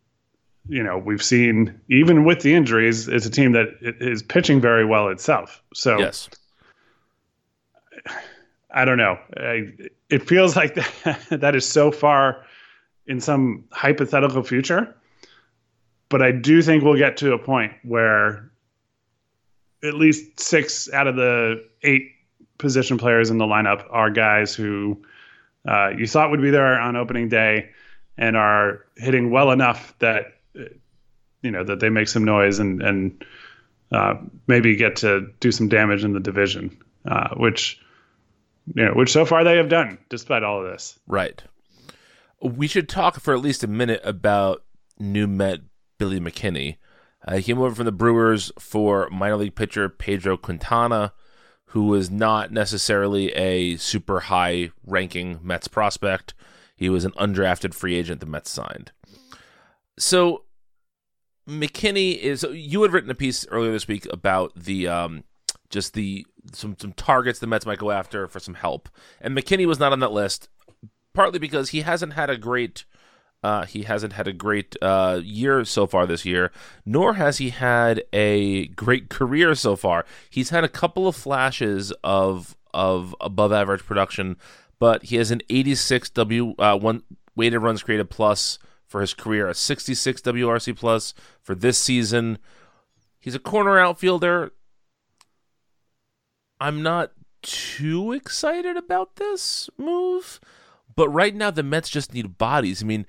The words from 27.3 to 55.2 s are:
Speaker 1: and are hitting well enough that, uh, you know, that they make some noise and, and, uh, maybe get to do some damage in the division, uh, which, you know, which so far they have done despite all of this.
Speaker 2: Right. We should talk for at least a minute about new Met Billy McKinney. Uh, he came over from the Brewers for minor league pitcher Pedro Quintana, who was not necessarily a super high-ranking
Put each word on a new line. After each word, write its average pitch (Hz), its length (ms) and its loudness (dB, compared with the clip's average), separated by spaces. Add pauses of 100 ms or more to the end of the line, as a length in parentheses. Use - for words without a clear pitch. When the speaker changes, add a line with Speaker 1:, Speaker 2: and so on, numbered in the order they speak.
Speaker 1:
and 113 200 0
are 104 480 2 (120)
hitting 123 340 0
well 135 200 4
enough 127 480 0
that, 113 360 0 (240)
uh, 131 60 -14 (800)
you 127 80 -4
know, 92 140 -4
that 98 160 -4
they 110 80 2
make 110 180 2
some 107 180 0
noise 101 340 4
and, 98 240 -2
and, 95 420 -2 (640)
uh, 101 240 2 (320)
maybe 117 300 4
get 107 200 0
to 98 300 0 (140)
do 123 100 2
some 110 180 0
damage 107 360 2
in 104 80 -2
the 98 80 -2
division, 95 560 -2 (300)
uh, 110 300 -2
which, - 440 -2 (920)
you 117 100 2
know, 98 80 4
which 123 180 4
so 156 140 6
far 165 180 4
they 170 140 6
have 156 140 4
done 143 280 2 (120)
despite 120 320 -2
all 104 220 -2
of 92 60 -8
this. - 280 -16 (100)
Speaker 2:
Right. 95 340 -4 (1000)
We 131 260 -4
should 170 200 -2
talk 180 320 0
for 143 140 2
at 123 60 0
least 139 240 -2
a - 20 -4
minute 113 380 -2
about 101 600 0 (340)
new 101 280 -2
Met 95 340 -2 (380)
Billy 95 220 -4
McKinney. 80 560 -6 (500)
Uh, 92 100 -4
he 98 60 -2
came 117 160 -2
over 127 160 0
from 117 100 -6
the 110 80 -2
Brewers 113 640 2
for 101 520 0
minor 98 260 -2
league 104 180 -4
pitcher 104 360 -4
Pedro 98 480 -4
Quintana, 113 760 -2 (540)
who 107 180 -2
was 98 260 2
not 107 400 0
necessarily 101 840 -2
a 90 440 -2
super 92 440 -4
high-ranking 90 1200 -4